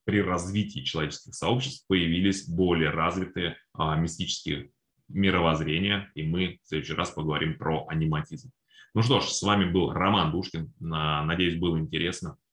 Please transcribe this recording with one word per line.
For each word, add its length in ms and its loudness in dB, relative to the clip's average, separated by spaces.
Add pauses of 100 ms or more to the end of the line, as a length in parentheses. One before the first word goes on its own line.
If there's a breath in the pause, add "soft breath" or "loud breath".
при 180 2
развитии 580 -2
человеческих 560 -6
сообществ 520 -2
появились 600 2
более 420 2
развитые, 680 -2 (160)
а, 220 0
мистические 760 -4 (360)
мировоззрения, 1080 2
и 80 -6
мы 400 -2
в 40 -20
следующий 260 -6
раз 180 -4
поговорим 460 -2
про 300 -2
аниматизм. 640 -4 (420 loud breath)
Ну 100 4
что 180 4
ж, 40 -2
с 160 -4
вами 300 4
был 220 2
Роман 380 4
Душкин. 480 -4
На-, 440 -2
надеюсь, 320 2
было 220 0
интересно. 600 -4 (160)